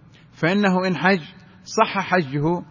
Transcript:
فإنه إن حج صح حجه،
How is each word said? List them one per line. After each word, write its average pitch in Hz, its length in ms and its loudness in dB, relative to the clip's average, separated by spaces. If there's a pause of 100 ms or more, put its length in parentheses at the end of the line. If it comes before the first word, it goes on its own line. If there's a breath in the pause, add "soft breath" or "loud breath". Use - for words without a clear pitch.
(320 soft breath)
فإنه 185 540 0
إن 156 100 -2
حج 175 260 2 (420 loud breath)
صح - 340 0
حجه، 165 720 0